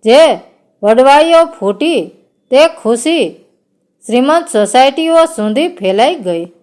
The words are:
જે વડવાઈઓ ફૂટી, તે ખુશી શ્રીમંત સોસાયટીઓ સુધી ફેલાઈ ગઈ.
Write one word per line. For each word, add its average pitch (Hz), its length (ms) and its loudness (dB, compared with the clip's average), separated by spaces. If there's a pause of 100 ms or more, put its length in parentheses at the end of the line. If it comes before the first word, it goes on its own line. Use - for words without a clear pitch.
જે 254 360 2 (440)
વડવાઈઓ 285 640 4
ફૂટી, 208 680 -6 (400)
તે 285 160 4
ખુશી 240 800 -4 (600)
શ્રીમંત 285 420 0
સોસાયટીઓ 277 800 0
સુધી 226 420 -4
ફેલાઈ 226 480 -2
ગઈ. 180 300 -8 (180)